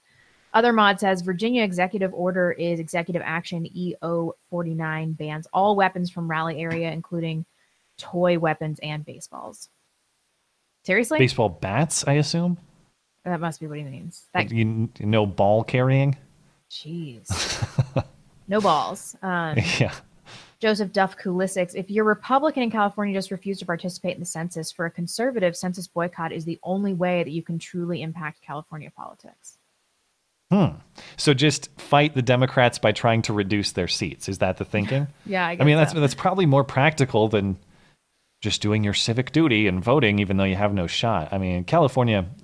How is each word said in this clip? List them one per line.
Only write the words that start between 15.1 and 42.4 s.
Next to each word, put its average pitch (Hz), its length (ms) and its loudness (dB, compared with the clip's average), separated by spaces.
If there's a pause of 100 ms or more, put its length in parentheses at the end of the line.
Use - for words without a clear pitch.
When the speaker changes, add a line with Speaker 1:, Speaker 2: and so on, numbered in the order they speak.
Speaker 2:
ball 104 400 2
carrying? 135 520 2 (540)
Speaker 1:
Jeez. 151 920 -8 (460)
Speaker 2:
<laughs> - 40 -20 (360)
Speaker 1:
No 208 120 2
balls. 165 600 0
Um, 170 340 -2 (120)
Speaker 2:
<laughs> - 100 -2
Yeah. 107 140 2 (680)
Speaker 1:
Joseph 208 340 0
Duff 190 260 0
Kulisic, 180 560 -2
"If 190 160 -8
you're 214 140 0
Republican 262 580 0
in 233 80 -2
California, 202 440 0
just 190 160 -4
refuse 190 280 -6
to 180 80 -12
participate 180 480 -4
in - 60 -14
the 175 60 -10
census. 165 460 -8
For 170 140 -4
a 170 40 -4
conservative, 185 640 -2
census 180 300 -6
boycott 170 460 -6
is 160 140 -8
the 170 160 -6
only 196 320 -2
way 180 280 0
that 139 80 -6
you 160 120 -6
can 165 160 -6
truly 175 440 -6
impact 160 380 -10
California 151 560 -14
politics." - 640 -20 (920)
Speaker 2:
Hmm. 165 280 4 (400)
So 147 160 4
just 147 340 2 (100)
fight 151 360 4
the 131 80 0
Democrats 123 560 4
by 107 140 2
trying 113 300 2
to 110 120 -2
reduce 101 380 0
their 90 140 -2
seats. - 440 -6
Is 95 80 -6
that 92 180 0
the 98 80 -6
thinking? 127 520 -2
Speaker 1:
<laughs> - 100 -20
Yeah, 185 200 -2
I 165 60 -2
Speaker 2:
I 175 60 -6
mean, 147 180 6
Speaker 1:
guess - 0 - (120)
Speaker 2:
that's, 151 40 -6
Speaker 1:
so. 160 80 0
Speaker 2:
that's 143 140 4
probably 185 320 2
more 139 180 6
practical 131 640 2
than 101 300 0 (840)
just - 220 -2
doing 107 220 2
your 101 100 0
civic 123 380 -2
duty 120 340 4
and 92 160 0
voting, 117 380 4
even 98 160 0
though 98 80 4
you 95 100 2
have 101 180 0
no 92 140 0
shot. 95 460 -2
I 98 60 -2
mean, 90 260 -2
California, 123 600 2 (200)